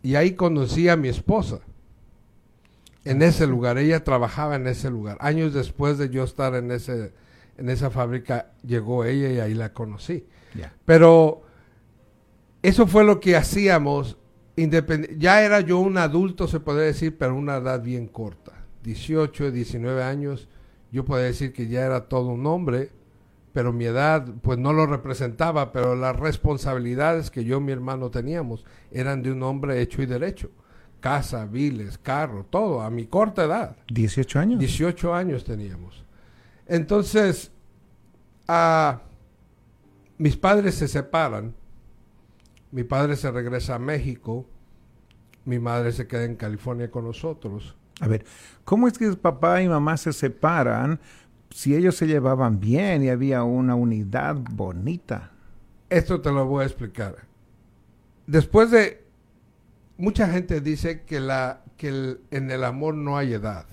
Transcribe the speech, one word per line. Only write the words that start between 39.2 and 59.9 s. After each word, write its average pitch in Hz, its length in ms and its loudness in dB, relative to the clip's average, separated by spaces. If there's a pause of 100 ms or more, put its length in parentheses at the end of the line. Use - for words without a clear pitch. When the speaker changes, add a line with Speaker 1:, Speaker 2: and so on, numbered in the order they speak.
Speaker 1:
mis 147 180 2
padres 196 380 2
se 151 140 -4
separan. 127 640 -4 (1160)
Mi 123 140 -6
padre 143 320 0
se 139 140 -4
regresa 123 460 -4
a - 20 -6
México. 127 680 -6 (1000)
Mi 123 120 -2
madre 120 340 -2
se 117 140 -6
queda 117 180 -4
en 117 120 -6
California 117 540 -8
con 117 160 -8
nosotros. 117 680 -10 (260)
Speaker 2:
A 147 60 -2
ver, 110 180 0 (400)
¿cómo 233 220 4
es 233 120 2
que 220 160 0
papá 170 480 2
y 185 60 2
mamá 156 280 0
se 156 160 -4
separan 135 880 0 (480)
si - 260 -2
ellos 175 220 4
se 165 100 0
llevaban 131 540 2
bien 147 420 2
y 135 60 2
había 127 340 0
una 123 320 0
unidad 120 600 -2
bonita? 104 960 -8 (560)
Speaker 1:
Esto 170 320 0
te 147 100 -2
lo 139 140 0
voy 135 180 -2
a 135 40 0
explicar. 107 500 -8 (1120)
Después 202 440 6
de, 220 340 4 (960)